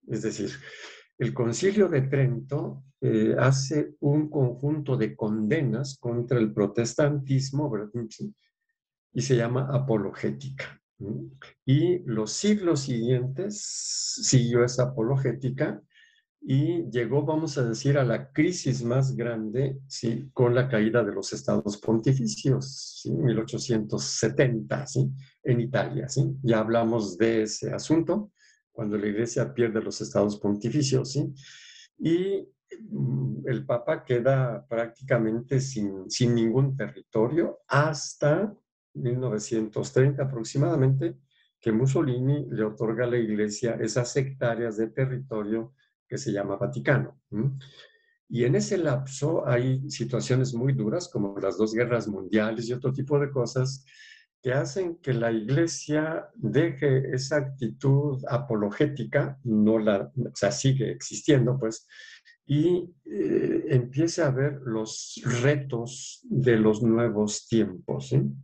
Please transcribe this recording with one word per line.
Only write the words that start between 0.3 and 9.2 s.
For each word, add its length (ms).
el 160
Concilio 560
de 140
Trento, 800
eh, 360
hace 640
un 300
conjunto 680
de 200
condenas 840
contra 400
el 140
protestantismo, 1160
¿verdad? 220
Y 100